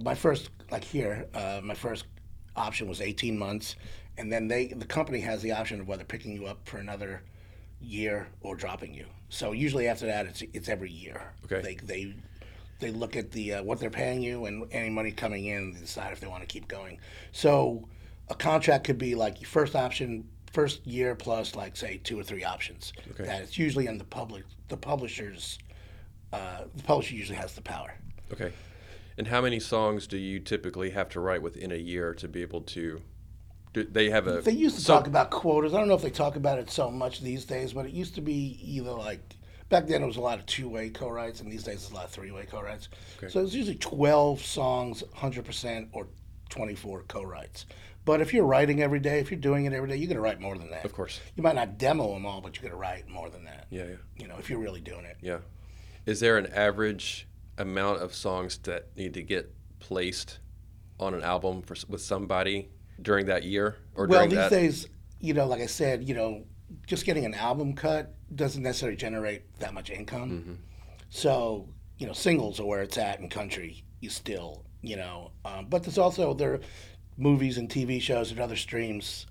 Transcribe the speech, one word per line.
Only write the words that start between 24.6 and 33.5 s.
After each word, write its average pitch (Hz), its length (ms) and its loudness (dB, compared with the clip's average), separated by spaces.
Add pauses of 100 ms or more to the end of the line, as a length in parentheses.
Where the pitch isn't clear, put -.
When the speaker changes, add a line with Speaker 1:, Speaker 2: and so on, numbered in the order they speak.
Speaker 1:
the - 80 -6
publisher's, 110 840 -6 (760)
uh, 92 320 -6 (120)
the 135 80 -10
publisher 139 300 2
usually 101 240 -6
has 92 160 -8
the - 80 -14
power. 80 320 -8 (380)
Speaker 2:
Okay. 90 200 -4 (680)
And 107 80 -2
how 123 140 4
many 120 180 4
songs 107 480 2
do 98 120 -4
you 95 220 -4
typically 92 500 -2
have 92 200 0
to 90 100 -4
write 90 220 2
within 87 300 -4
a 85 40 -2
year 85 380 -2
to 82 140 -8
be 87 140 -4
able 85 200 -4
to, 82 400 -6 (720)